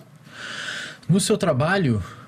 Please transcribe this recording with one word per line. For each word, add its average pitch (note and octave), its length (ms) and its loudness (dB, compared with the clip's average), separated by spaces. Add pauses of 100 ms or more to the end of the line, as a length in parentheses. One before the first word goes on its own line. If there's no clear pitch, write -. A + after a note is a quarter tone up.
(1080)
No F3+ 100 6
seu G#3+ 160 2
trabalho, D3+ 680 2 (240)